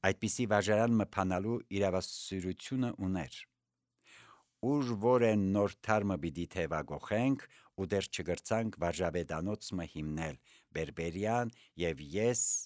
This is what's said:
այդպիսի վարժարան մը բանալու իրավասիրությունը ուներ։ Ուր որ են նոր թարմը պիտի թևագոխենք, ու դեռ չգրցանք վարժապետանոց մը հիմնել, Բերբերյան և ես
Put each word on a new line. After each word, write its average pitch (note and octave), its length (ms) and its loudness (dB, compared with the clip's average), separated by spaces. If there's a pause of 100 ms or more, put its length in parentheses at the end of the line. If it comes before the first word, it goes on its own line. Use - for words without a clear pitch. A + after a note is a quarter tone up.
այդպիսի G2 420 2
վարժարան G#2+ 480 4
մը G#2 160 4
բանալու F#2+ 460 0 (120)
իրավասիրությունը F#2+ 1300 -2
ուներ։ F#2 420 -4 (1300)
Ուր C3 320 0
որ A#2 300 4
են G#2+ 240 4
նոր G2+ 280 2
թարմը G2+ 400 0
պիտի D#2+ 320 -4
թևագոխենք, E2+ 960 -2 (260)
ու F#2+ 180 -4
դեռ G2 160 2
չգրցանք G#2+ 720 -2
վարժապետանոց E2+ 920 -2
մը F2 160 -4
հիմնել, D#2 500 -6 (360)
Բերբերյան F2+ 840 -2 (200)
և D#2+ 320 -2
ես G#2+ 380 0 (220)